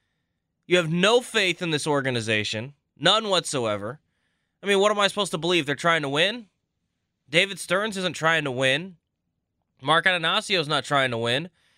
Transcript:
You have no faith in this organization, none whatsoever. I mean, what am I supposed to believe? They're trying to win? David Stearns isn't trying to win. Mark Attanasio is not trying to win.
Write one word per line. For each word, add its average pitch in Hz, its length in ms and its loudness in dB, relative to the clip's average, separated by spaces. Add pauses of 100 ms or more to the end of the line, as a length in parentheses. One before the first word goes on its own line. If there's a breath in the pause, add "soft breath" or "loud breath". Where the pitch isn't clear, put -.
(680)
You 170 80 4
have 165 160 2
no 202 300 4
faith 196 400 0
in 175 80 -4
this 151 180 -2
organization, 120 880 -2 (260)
none 208 300 2
whatsoever. 120 720 -2 (600)
I 185 60 -8
mean, 196 140 4
what 208 100 2
am 208 80 -2
I 202 80 2
supposed 196 240 -4
to 180 60 -6
believe? 165 280 0
They're 139 100 -2
trying 165 260 0
to 139 80 -4
win? 190 380 -2 (840)
David 185 300 0
Stearns 196 360 -2
isn't 180 220 -4
trying 160 260 0
to 139 80 -4
win. 135 460 -2 (840)
Mark 156 220 2
Attanasio 185 560 0
is 143 80 -2
not 147 160 0
trying 135 280 2
to 117 60 -4
win. 123 320 -2 (280)